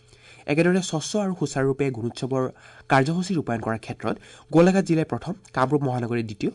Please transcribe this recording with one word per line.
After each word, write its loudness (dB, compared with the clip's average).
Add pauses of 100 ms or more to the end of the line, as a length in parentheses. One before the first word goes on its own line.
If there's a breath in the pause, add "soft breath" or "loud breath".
(460 soft breath)
একেদৰে 2
স্বচ্ছ -4
আৰু 0
সুচাৰুৰূপে 0 (120)
গুণোৎসৱৰ -4 (460 loud breath)
কাৰ্যসূচী 2
ৰূপায়ণ -2
কৰাৰ -2
ক্ষেত্ৰত -4 (360 loud breath)
গোলাঘাট 6
জিলাই 0
প্ৰথম, -6 (200)
কামৰূপ 0
মহানগৰী -2
দ্বিতীয় -6